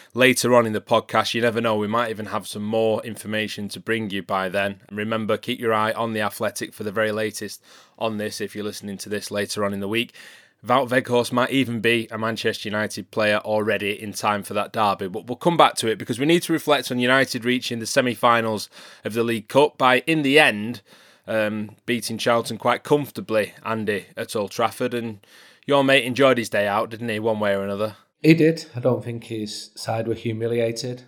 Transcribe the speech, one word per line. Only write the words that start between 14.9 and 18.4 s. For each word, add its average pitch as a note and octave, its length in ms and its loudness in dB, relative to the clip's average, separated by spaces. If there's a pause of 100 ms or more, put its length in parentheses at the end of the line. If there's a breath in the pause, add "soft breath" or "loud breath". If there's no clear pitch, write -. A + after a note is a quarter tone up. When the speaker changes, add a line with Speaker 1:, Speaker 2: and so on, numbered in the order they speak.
Speaker 1:
But F#2+ 220 -10
we'll B2 80 -6
come F3 200 2
back D3 200 6
to - 100 -2
it A2 120 0
because G#2+ 200 -6
we C3+ 80 -2
need E3+ 160 4
to - 100 -4
reflect D3 380 0
on B2+ 80 -2
United B2+ 460 2
reaching B2 340 -2
the A2+ 80 -8
semi-finals A#2 840 2 (360 loud breath)